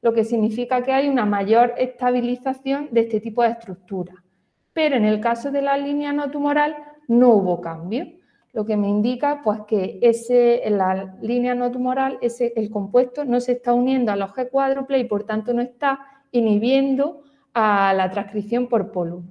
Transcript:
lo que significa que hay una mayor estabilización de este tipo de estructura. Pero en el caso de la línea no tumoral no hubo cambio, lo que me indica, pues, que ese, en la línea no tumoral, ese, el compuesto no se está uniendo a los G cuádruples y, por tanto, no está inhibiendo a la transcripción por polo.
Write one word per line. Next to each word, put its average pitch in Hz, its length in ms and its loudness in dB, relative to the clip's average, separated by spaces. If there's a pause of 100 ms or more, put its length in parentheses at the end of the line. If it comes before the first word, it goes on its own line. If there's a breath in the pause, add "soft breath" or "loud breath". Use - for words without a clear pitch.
lo 233 120 2
que 226 100 2
significa 233 600 0
que 262 100 -2
hay 277 140 2
una 262 180 0
mayor 208 520 2
estabilización 254 1120 -2
de 233 100 4
este 226 180 -2
tipo 226 240 -2
de 226 60 4
estructura. 190 640 -8 (600)
Pero 302 220 0
en 214 100 2
el 214 140 2
caso 233 320 -2
de 277 100 -2
la 277 160 0
línea 285 360 -2
no 285 180 -2
tumoral 294 440 0 (320)
no 240 220 6
hubo 185 320 4
cambio, 175 460 -8 (460 soft breath)
lo 214 120 -4
que 214 100 -2
me 202 140 0
indica, 254 540 0
pues, 208 240 0
que 202 340 -2
ese, 240 680 4
en 208 100 0
la 190 440 -2
línea 247 340 -2
no 247 160 -2
tumoral, 254 500 -2
ese, 233 360 -2
el 214 120 -2
compuesto 247 540 0
no 247 160 0
se 247 140 -2
está 247 200 -2
uniendo 247 380 2
a 202 60 -2
los 196 140 -4
G 254 180 -6
cuádruples 269 520 0
y, 233 40 -2
por 202 180 -2
tanto, 214 300 -4
no 240 80 0
está 269 380 -4 (320 loud breath)
inhibiendo 254 920 2 (300 loud breath)
a 202 400 2
la 190 180 0
transcripción 214 560 -4
por 214 240 0
polo. 175 400 -6